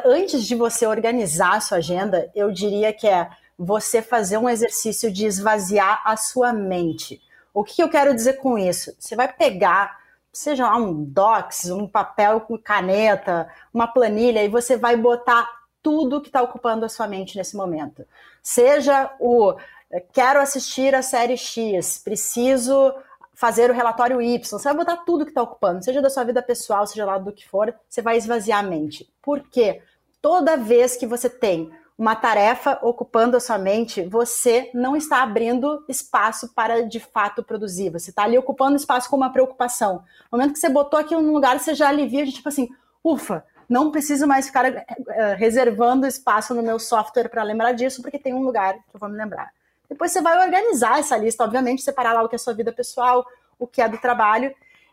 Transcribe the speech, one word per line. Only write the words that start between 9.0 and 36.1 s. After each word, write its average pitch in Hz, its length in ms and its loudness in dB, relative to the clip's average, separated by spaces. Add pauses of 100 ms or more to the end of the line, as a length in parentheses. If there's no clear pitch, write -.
vai 247 160 0
pegar, 196 640 2 (340)
seja 262 360 -2
lá 220 100 2
um 185 260 -2
docs, 185 680 0
um 196 180 -6
papel 214 540 2
com 220 160 -8
caneta, 190 920 0 (240)
uma 233 140 0
planilha, 226 580 2
e 202 40 2
você 240 280 0
vai 240 220 2
botar 240 520 2 (320)
tudo 302 380 0
que 294 100 -16
tá 254 120 0
ocupando 226 420 -4
a 220 60 -6
sua 220 160 -6
mente 190 320 -10
nesse 185 180 -10
momento. 165 480 -8 (380)
Seja 269 680 2 (100)
o, 240 340 4 (580)
"Quero 269 280 4
assistir 269 540 0
a 262 80 2
série 247 340 0
X, 214 640 -4
preciso 262 920 2 (420)
fazer 233 360 4
o 247 40 2
relatório 240 460 0
Y." 240 220 0
Você - 220 -10
vai 277 100 2
botar 339 300 -2
tudo 320 220 0
que 302 60 -12
tá 254 100 0
ocupando, 185 420 -2
seja 262 180 0
da 269 80 4
sua 269 140 -2
vida 240 180 0
pessoal, 226 440 -2
seja 214 180 -8
lá 190 140 -2
do 190 140 -10
que - 140 -20
for, 214 260 -2 (160)
você - 140 -8
vai 226 140 0
esvaziar 220 440 -2
a - 20 0
mente. 156 460 -8 (140)
Por 285 200 -4
quê? - 400 0 (400)
Toda 320 340 2
vez 240 400 4
que 254 100 -6
você 240 220 -2
tem 165 420 -2 (280)
uma 220 180 0
tarefa 226 640 2
ocupando 240 540 0
a 233 40 0
sua 233 180 -2
mente, 208 440 -2
você 233 720 0
não 254 220 -2
está 285 260 0
abrindo 254 680 -2
espaço 226 640 -2